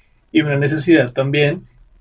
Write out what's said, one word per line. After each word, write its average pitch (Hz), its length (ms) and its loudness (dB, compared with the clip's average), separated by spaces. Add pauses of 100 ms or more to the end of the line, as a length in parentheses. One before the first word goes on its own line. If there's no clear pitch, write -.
(320)
y 160 80 2
una 147 160 -2
necesidad 143 560 0
también 147 540 -2 (340)